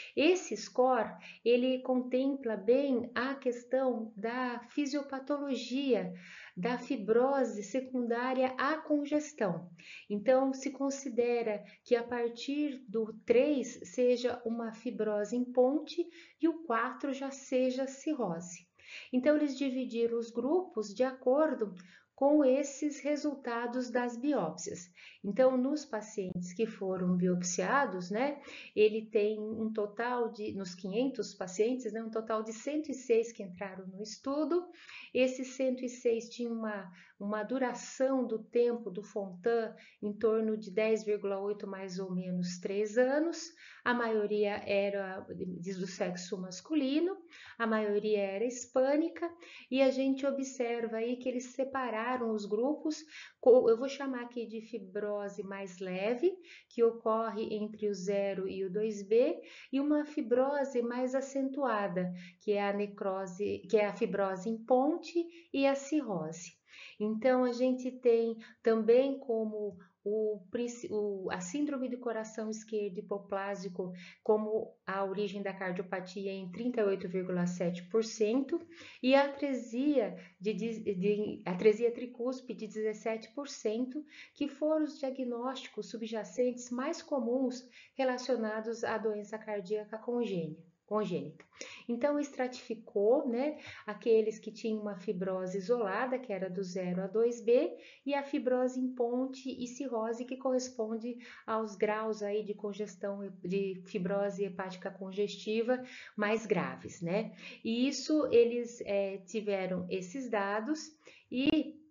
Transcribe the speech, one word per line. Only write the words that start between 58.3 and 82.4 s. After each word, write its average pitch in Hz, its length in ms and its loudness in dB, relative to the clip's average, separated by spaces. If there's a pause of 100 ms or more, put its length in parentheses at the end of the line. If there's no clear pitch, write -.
e 190 160 -4
o 190 80 -4
dois 208 300 -2
B, 233 400 4 (320)
e 269 60 2
uma 294 260 2
fibrose 254 800 2
mais 254 320 -2
acentuada, 233 1000 0 (260)
que 208 120 -2
é 202 180 2
a 202 40 0
necrose, 196 920 -2
que 220 100 4
é 208 100 6
a 196 80 -4
fibrose 190 520 0
em 226 100 -2
ponte 311 680 2 (260)
e 277 140 2
a 269 80 6
cirrose. 208 800 -4 (480)
Então, 220 440 4
a 247 80 2
gente 254 380 2
tem 233 480 4 (240)
também 233 560 6
como 214 580 -2 (280)
o 214 460 0
princi-, 240 420 -4
o, 202 400 -2
a 180 80 -2
síndrome 285 480 -2
do 247 120 -4
coração 220 500 -6
esquerdo 208 480 -4
hipoplásico 196 960 -6 (300)
como 214 500 2 (120)
a 196 200 -2
origem 196 380 -2
da 190 100 -4
cardiopatia 190 800 -4
em 190 180 -8
trinta 240 320 -2
e 202 40 6
oito 196 220 0
vírgula 180 380 0
sete 175 380 -2
por 220 200 0
cento 247 560 0 (440)
e 254 100 6
a 277 120 8
atresia 254 880 0 (240)
de, 202 140 0
de, 220 420 -4
de, 208 500 0
atresia 214 460 4
tricúspide 240 720 -6